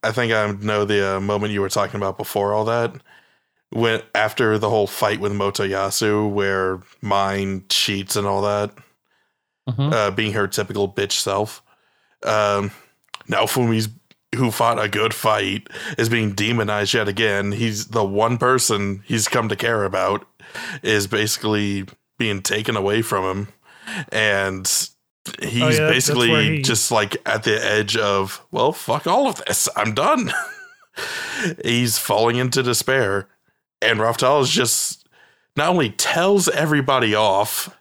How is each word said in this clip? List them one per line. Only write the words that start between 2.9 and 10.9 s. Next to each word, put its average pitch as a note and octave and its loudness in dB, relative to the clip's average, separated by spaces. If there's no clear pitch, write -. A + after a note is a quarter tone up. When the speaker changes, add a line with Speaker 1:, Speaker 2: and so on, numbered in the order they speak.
Speaker 1:
When, A2+ 2
after A2 2
the G#2 0
whole G#2+ 4
fight G#2+ 0
with G2+ -2
Motoyasu, G2+ 0
where G2 0
Mine G2 -2
cheats G2 -2
and G2+ -2
all G2 0
that, G#2 0
Speaker 2:
Mm-hmm. C#3 0
Speaker 1:
uh, G#2+ 2
being G#2 -2
her G2+ 0
typical G2+ -2
bitch G#2 -4